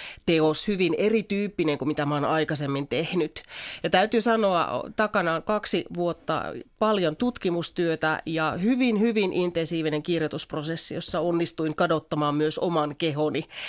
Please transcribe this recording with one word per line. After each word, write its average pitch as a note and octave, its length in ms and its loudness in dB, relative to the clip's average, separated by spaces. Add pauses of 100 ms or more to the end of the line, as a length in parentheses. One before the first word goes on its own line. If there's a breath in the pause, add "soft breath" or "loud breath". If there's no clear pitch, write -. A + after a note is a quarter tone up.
(260 loud breath)
teos, D#3 420 4
hyvin F3+ 300 2
erityyppinen G3+ 800 0
kuin - 100 -2
mitä D3+ 180 -2
mä D3 80 0
oon D3 100 0
aikaisemmin C#3+ 640 0
tehnyt. D#3+ 540 -2 (400 loud breath)
Ja E3+ 80 -2
täytyy G#3 300 4
sanoa, G3 640 2 (120)
takana G3 380 0
on D#3+ 80 -2
kaksi G#3+ 420 0 (100)
vuotta E3+ 480 -2 (360)
paljon G3 380 2
tutkimustyötä F3 720 0 (380)
ja D#3+ 260 0 (100)
hyvin, A#3+ 380 2
hyvin G#3+ 320 2
intensiivinen E3 720 0
kirjoitusprosessi, D#3 920 -2
jossa - 260 -2
onnistuin E3 560 0
kadottamaan D3+ 580 0
myös D3+ 240 0
oman D3+ 400 0
kehoni. D3+ 460 -2 (240 loud breath)